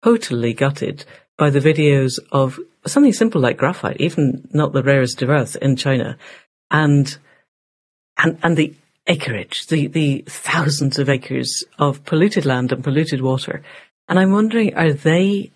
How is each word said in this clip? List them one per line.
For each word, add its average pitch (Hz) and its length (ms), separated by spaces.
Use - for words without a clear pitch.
totally 123 500
gutted 143 520
by 147 120
the 143 100
videos 143 580
of 135 260
something 285 280
simple 226 280
like 123 180
graphite, - 420
even 135 520
not 147 200
the 139 100
rarest 131 400
of 127 80
earth 139 260
in 135 200
China, - 420
and, 143 460
and, 160 240
and 170 140
the 151 180
acreage, 127 600
the, 156 180
the 147 400
thousands 143 720
of 135 100
acres 131 560
of 143 260
polluted 175 400
land 127 280
and 131 100
polluted 147 380
water. 131 420
And 185 100
I'm 190 140
wondering, 220 420
are 165 180
they 180 640